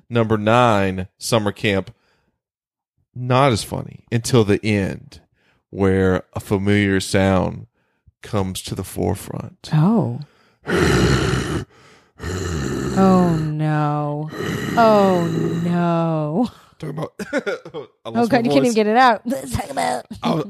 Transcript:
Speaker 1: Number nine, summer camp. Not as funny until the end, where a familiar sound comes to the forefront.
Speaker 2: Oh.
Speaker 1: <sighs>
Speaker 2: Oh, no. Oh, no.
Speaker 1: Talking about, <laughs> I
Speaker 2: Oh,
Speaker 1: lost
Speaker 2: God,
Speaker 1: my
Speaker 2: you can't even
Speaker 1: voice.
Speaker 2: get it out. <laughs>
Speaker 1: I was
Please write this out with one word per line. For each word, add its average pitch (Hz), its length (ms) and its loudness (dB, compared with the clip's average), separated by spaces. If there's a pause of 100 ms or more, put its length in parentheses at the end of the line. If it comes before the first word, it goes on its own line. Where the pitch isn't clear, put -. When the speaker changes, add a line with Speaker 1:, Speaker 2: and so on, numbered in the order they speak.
(100)
Speaker 1:
Number 113 260 0
nine, 104 800 2
summer 104 360 -2
camp. 98 420 -2 (1160)
Not 127 380 2
as 104 140 0
funny - 480 -10
until 117 320 4
the 101 200 2
end, 98 560 -2 (500)
where 95 520 2 (100)
a - 60 -8
familiar 101 640 2
sound 95 680 0 (560)
comes 95 400 -6
to - 140 -10
the 95 80 -6
forefront. - 880 -8
Speaker 2:
Oh. 156 480 2 (440)
Speaker 1:
<sighs> - 1040 0 (1400)
Speaker 2:
Oh, 185 340 4
no. 151 920 -2 (480)
Oh, 196 500 4 (380)
no. 170 840 0 (280)
Speaker 1:
Talking 156 200 -10
about, - 180 -10
<laughs> - 160 -12
I 170 540 -6 (180)
Speaker 2:
Oh, 214 60 -12
Speaker 1:
lost 233 200 0
Speaker 2:
God, 233 140 2
Speaker 1:
my 247 60 2
Speaker 2:
you - 40 -
can't - 20 6
even 262 80 4
Speaker 1:
voice. 240 100 2
Speaker 2:
get 214 120 2
it 214 100 2
out. 240 280 4
<laughs> 269 1000 -6
Speaker 1:
I - 120 0
was 156 160 -2